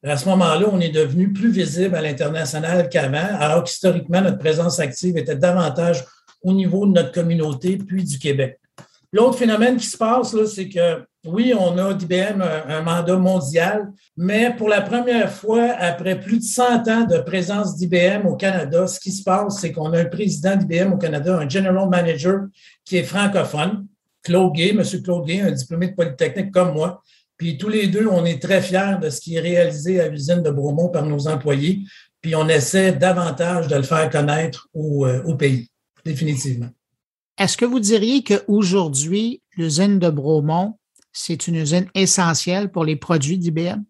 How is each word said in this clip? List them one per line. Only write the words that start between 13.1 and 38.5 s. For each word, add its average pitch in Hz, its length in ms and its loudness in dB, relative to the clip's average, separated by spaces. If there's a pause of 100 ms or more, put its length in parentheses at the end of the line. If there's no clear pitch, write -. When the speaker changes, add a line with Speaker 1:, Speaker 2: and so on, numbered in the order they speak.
Speaker 1:
mondial, 185 760 0 (240)
mais 214 400 0
pour 214 140 -2
la 202 100 4
première 226 500 0
fois, 233 480 0
après 175 400 -2
plus 214 200 0
de - 60 -2
cent 240 440 2
ans 226 160 2
de - 140 2
présence 185 580 -2
d'I 180 100 -2
B 170 80 -2
M 190 320 2
au 165 100 0
Canada, 180 500 0
ce - 120 -8
qui 190 140 -10
se - 100 -8
passe, 196 380 0
c'est 165 100 -4
qu'on 156 220 -4
a 170 80 2
un 170 60 2
président 185 500 -2
d'I 185 80 2
B 156 80 -4
M 185 220 2
au - 20 0
Canada, 160 420 -2
un 147 100 -4
general 190 420 0
manager 175 560 0 (400)
qui 185 100 -2
est 165 80 0
francophone, 180 840 -2 (360)
Claude 175 320 2
Gay, 170 180 2
monsieur 214 280 0
Claude 170 260 -4
Gay, 185 160 -2
un 175 100 0
diplômé 165 360 -4
de 185 60 -8
Polytechnique 170 560 -2
comme 180 220 2
moi. 170 300 -4 (340)
Puis 165 220 -6
tous 208 100 -6
les 214 200 0
deux, 208 180 2
on 180 180 2
est 165 160 -2
très 190 220 2
fiers 190 380 0
de 156 100 -2
ce - 100 -8
qui 165 140 -10
est 165 60 0
réalisé 170 600 2
à 160 80 2
l'usine 151 340 0
de 156 80 0
Bromont 143 380 0
par 165 160 -2
nos 147 240 -2
employés. 147 520 0 (420)
Puis 160 120 -4
on 156 140 2
essaie 165 440 4
davantage 170 760 0
de 160 80 2
le 139 60 2
faire 156 280 0
connaître 151 640 -2
au, 147 340 -2
euh, 127 180 0
au 165 100 -2
pays, 131 340 0 (360)
définitivement. 135 640 -4 (680)
Speaker 2:
Est-ce 190 180 0
que - 80 0
vous 247 160 0
diriez 220 420 2
qu'aujourd'hui, 196 1160 0 (160)